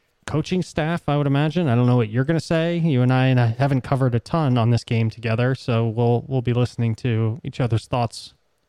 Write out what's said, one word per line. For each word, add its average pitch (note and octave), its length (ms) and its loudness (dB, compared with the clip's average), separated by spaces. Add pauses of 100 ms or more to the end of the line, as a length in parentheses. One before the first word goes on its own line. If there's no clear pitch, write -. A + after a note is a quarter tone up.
(240)
coaching D#3+ 380 -2
staff, E3 460 -4
I D3 80 2
would D3 100 0
imagine. D3+ 420 0
I A#2 60 2
don't B2 120 4
know B2 100 4
what A2+ 120 2
you're A#2+ 160 0
gonna D#3+ 140 0
say. E3 380 -2
You D#3+ 260 2
and B2+ 100 2
I, C3 140 2
and B2+ 140 4
I A#2+ 60 4
haven't C3+ 340 0
covered B2+ 340 0
a A#2 60 0
ton C#3+ 360 -2
on A#2 140 2
this A#2 140 0
game A2+ 260 0
together, A#2 460 -2
so A2+ 320 -2
we'll, A#2+ 400 0
we'll C3 140 -2
be A#2+ 100 0
listening A#2 440 0
to A2+ 460 -2
each - 180 -8
other's A2+ 260 0
thoughts - 460 -4 (360)